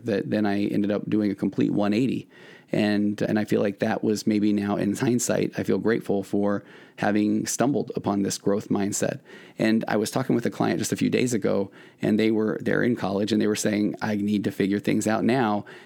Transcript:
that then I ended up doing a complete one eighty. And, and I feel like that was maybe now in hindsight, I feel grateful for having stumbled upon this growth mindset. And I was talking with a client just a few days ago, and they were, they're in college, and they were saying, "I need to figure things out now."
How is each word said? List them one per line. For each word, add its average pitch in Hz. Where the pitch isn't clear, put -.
that 101
then 104
I 101
ended 104
up -
doing 107
a 98
complete 104
one 104
eighty. 117
And, 104
and 107
I 107
feel 110
like 104
that 110
was 107
maybe 104
now 101
in 98
hindsight, 117
I 107
feel 104
grateful 98
for 101
having 104
stumbled 120
upon 101
this 95
growth 110
mindset. 101
And 110
I 110
was 107
talking 131
with 117
a -
client 110
just 110
a -
few -
days 117
ago, 98
and 104
they 110
were, 107
they're 104
in 117
college, 101
and 107
they 104
were 104
saying, 104
"I 107
need 104
to 101
figure 101
things 104
out 110
now." 110